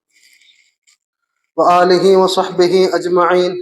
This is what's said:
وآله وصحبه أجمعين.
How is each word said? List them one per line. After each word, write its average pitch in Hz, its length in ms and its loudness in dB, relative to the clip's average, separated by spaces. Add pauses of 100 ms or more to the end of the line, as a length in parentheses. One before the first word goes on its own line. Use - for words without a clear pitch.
(1600)
وآله 180 600 2
وصحبه 185 760 0
أجمعين. 180 680 0